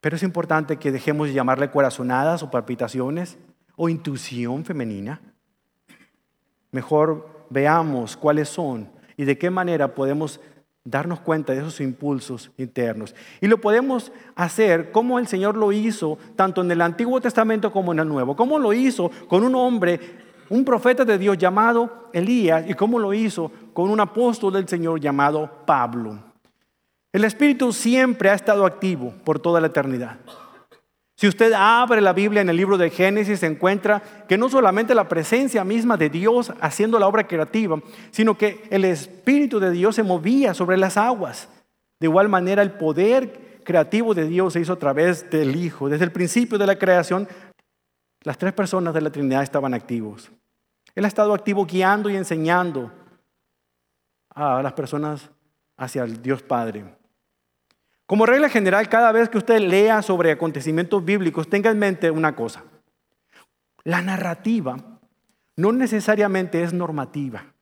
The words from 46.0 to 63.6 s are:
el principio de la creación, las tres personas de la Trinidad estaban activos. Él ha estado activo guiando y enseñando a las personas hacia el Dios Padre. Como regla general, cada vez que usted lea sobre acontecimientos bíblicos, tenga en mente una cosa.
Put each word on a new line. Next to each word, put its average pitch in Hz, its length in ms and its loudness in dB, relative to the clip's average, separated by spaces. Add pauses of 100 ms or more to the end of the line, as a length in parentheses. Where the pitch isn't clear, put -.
el 170 80 -2
principio 214 460 -2
de 202 100 2
la 196 100 2
creación, 185 520 2 (920)
las 147 140 -8
tres 190 140 -2
personas 185 420 -2
de 160 60 0
la 151 100 -2
Trinidad 139 320 0
estaban 139 320 -2
activos. 113 560 -8 (680)
Él 196 100 0
ha - 20 2
estado 208 260 2
activo 202 320 -2
guiando 190 440 0
y 196 80 -2
enseñando 165 720 -2 (1400)
a 135 280 -2
las 139 120 -6
personas 147 560 -8 (480)
hacia 127 260 -6
el 117 180 -8
Dios 131 200 -4
Padre. 113 420 -4 (1200)
Como 214 200 4
regla 277 220 4
general, 208 380 2
cada 226 240 4
vez 226 180 4
que 220 100 0
usted 226 200 4
lea 208 440 4
sobre 170 260 2
acontecimientos 160 760 -2
bíblicos, 170 460 -2
tenga 208 220 2
en 214 80 0
mente 185 320 0
una 160 240 0
cosa. 113 280 -8 (1200)